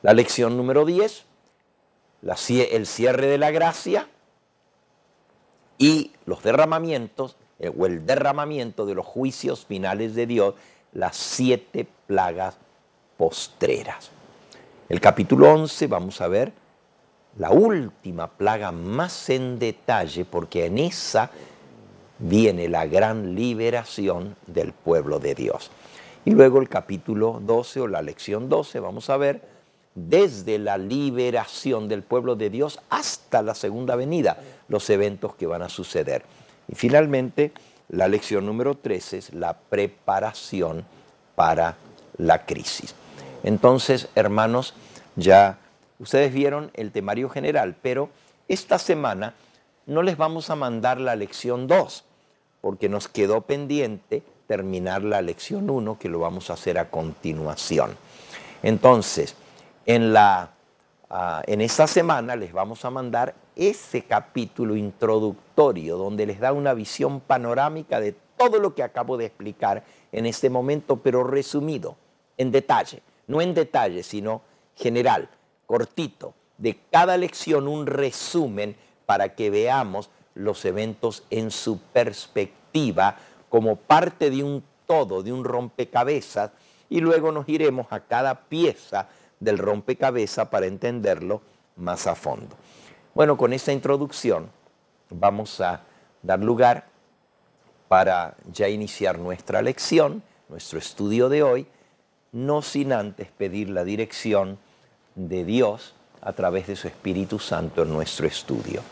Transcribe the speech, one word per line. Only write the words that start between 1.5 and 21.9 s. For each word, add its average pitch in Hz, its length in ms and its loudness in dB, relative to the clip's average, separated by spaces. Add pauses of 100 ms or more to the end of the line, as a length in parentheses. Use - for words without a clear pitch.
la 90 140 -6
cie-, 123 380 2
el 110 140 0
cierre 127 420 2
de 143 100 4
la 151 120 4
gracia 165 580 0 (1700)
y 151 340 4 (140)
los - 160 -6
derramamientos, 143 960 0 (200)
eh, 85 160 -6
o 87 120 0
el 85 180 -2
derramamiento 143 800 -2
de 101 100 -4
los 90 120 -6
juicios 131 580 -6
finales 101 500 -4
de 120 120 0
Dios, 104 280 2 (380)
las 92 240 -4
siete - 680 0 (200)
plagas 92 520 -2 (580)
postreras. - 920 -2 (800)
El 87 100 -2
capítulo 131 500 8
once, 156 360 2
vamos 95 340 -4
a 87 80 -2
ver 110 240 0 (840)
la 82 140 0
última 117 760 2
plaga 104 420 -2
más 101 600 -6
en 127 280 -2
detalle, 95 680 -2
porque 85 400 -4
en 87 100 -2
esa 143 540 -2 (840)